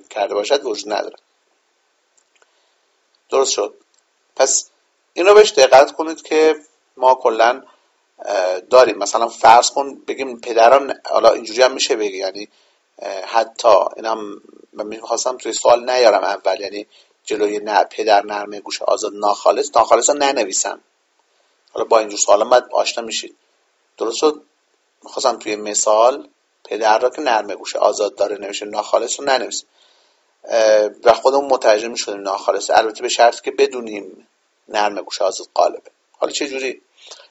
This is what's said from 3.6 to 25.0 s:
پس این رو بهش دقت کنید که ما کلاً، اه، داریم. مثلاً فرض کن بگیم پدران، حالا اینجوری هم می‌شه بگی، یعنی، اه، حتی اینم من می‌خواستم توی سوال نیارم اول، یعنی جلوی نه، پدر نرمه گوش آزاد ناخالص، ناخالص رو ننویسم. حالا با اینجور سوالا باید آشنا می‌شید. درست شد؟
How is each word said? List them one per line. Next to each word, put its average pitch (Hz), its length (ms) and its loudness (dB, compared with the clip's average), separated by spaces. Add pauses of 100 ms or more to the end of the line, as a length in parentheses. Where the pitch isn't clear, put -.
پس - 340 0 (420)
این 175 140 -2
رو 202 80 6
بهش 214 160 8
دقت 131 420 6
کنید 160 300 -8
که 156 340 2 (400)
ما 127 180 4
کلاً، 120 480 0 (560)
اه، 92 420 -4
داریم. 123 380 4
مثلاً 110 300 -2
فرض 117 420 6
کن 139 240 -6
بگیم 135 460 -10
پدران، 123 640 2
حالا 110 280 2
اینجوری 113 300 -2
هم 131 100 4
می‌شه 135 240 -2
بگی، 104 200 -4
یعنی، 98 320 -10 (500)
اه، 98 240 -10
حتی 113 460 -2 (280)
اینم 110 460 -8 (300)
من 107 140 -12
می‌خواستم 113 500 -6
توی 117 160 -8
سوال 120 380 2
نیارم 110 340 4
اول، 95 360 -4
یعنی 101 260 -12 (380)
جلوی 104 340 -2
نه، 104 260 0
پدر 107 400 0
نرمه 104 360 -10
گوش - 220 -12
آزاد 101 320 -4
ناخالص، 104 640 0
ناخالص 117 340 2
رو 143 60 -2
ننویسم. 117 640 -4 (960)
حالا 110 120 -4
با 113 100 2
اینجور 104 200 -4
سوالا 101 260 2
باید 123 280 2
آشنا 110 320 -4
می‌شید. - 320 -12 (600)
درست 113 180 -6
شد؟ 151 260 0 (600)